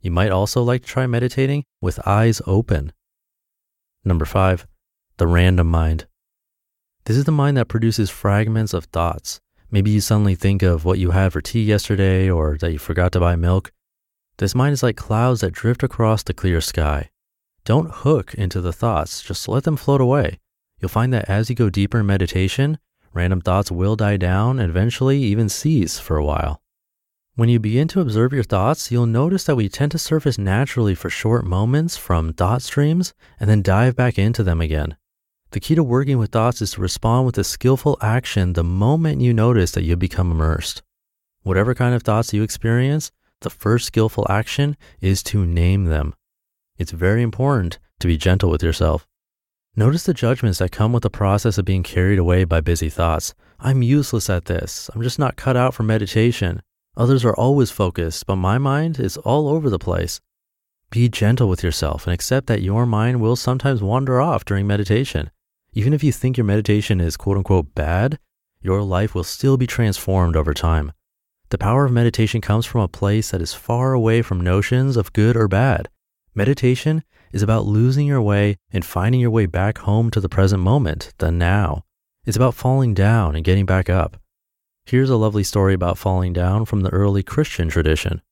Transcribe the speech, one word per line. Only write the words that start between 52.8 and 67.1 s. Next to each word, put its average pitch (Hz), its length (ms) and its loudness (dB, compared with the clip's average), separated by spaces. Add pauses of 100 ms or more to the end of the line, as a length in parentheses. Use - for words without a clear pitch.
thoughts. 82 440 -2 (280)
"I'm 135 200 2
useless 123 480 0
at 90 180 -2
this. - 460 -6
I'm 113 100 -6
just 123 180 -4
not 139 160 -2
cut 131 200 -2
out 123 160 2
for 113 120 -4
meditation. 107 800 0 (340)
Others 123 280 2
are 113 120 2
always 131 340 2
focused, 87 560 -4
but 101 80 -2
my 95 240 0
mind 143 400 -2
is 107 200 -4
all 143 300 0
over 151 220 0
the 92 80 -2
place." 85 420 -4 (680)
Be 120 180 2
gentle 113 400 2
with 90 140 -2
yourself 76 460 -4
and 87 40 -2
accept 131 360 -2
that 110 120 0
your 101 260 0
mind 117 340 0
will 113 160 0
sometimes 127 440 -2
wander 127 400 0
off 147 240 0
during 98 220 -2
meditation. 101 640 -2 (440)
Even 117 180 0
if 147 100 0
you 151 80 2
think 127 260 -2
your 120 80 0
meditation 104 560 0
is 82 160 0